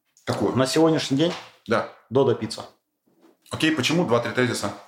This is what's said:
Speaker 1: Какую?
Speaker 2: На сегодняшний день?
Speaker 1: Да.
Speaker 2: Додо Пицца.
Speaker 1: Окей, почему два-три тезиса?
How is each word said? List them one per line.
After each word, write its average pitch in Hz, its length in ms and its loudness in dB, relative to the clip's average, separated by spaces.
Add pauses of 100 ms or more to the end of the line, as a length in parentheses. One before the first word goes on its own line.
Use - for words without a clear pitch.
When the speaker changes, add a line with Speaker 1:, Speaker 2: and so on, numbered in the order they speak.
(240)
Speaker 1:
Какую? 101 320 -2
Speaker 2:
На 131 100 2
сегодняшний 156 520 2
день? 170 140 2 (340)
Speaker 1:
Да. 107 220 0 (220)
Speaker 2:
Додо 120 240 4
Пицца. - 300 -8 (840)
Speaker 1:
Окей, 156 240 0
почему 156 300 0
два-три 117 280 0
тезиса? 110 380 0 (180)